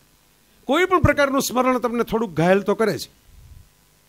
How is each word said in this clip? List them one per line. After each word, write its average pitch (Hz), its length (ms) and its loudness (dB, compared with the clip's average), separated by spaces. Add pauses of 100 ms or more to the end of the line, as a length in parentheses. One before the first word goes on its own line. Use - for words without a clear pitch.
(640)
કોઈ 320 200 2
પણ 370 140 2
પ્રકારનું 277 420 2
સ્મરણ 254 380 0
તમને 233 240 -4
થોડુંક 214 340 -6
ઘાયલ 185 240 2
તો 202 140 -2
કરે 202 220 -2
છે. - 120 -14 (1000)